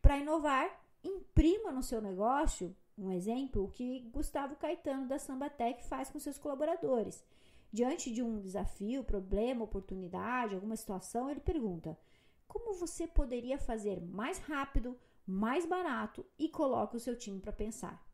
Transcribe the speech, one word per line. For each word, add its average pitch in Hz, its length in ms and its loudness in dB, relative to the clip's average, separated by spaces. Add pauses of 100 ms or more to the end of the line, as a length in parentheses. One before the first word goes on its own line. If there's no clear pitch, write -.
pra 285 160 10
inovar, 294 640 0 (220)
imprima 381 640 4
no 262 120 -2
seu 233 180 -2
negócio, 208 760 2 (220)
um 190 160 -2
exemplo, 214 520 0
o 202 60 -6
que 254 300 -6
Gustavo 277 560 -4
Caetano 285 500 -2
da 277 120 -2
Sambatec 262 680 -2
faz 269 240 -4
com 302 100 -10
seus 285 200 -6
colaboradores. 285 840 0 (480)
Diante 254 400 0
de 226 120 0
um 226 180 -2
desafio, 196 640 -2
problema, 208 580 2
oportunidade, 196 920 -2
alguma 208 200 -2
situação, 220 540 -4
ele 277 120 -4
pergunta, 190 580 -2 (480)
"Como 440 260 -4
você 349 340 -4
poderia 254 520 2
fazer 208 420 -2
mais 202 380 -4
rápido, 277 600 0 (280)
mais 226 400 2
barato 330 580 -2 (140)
e 320 100 0
coloca 240 480 0
o 233 40 -4
seu 240 140 -2
time 202 240 -8
pra 208 140 -8
pensar?" 208 500 -6 (120)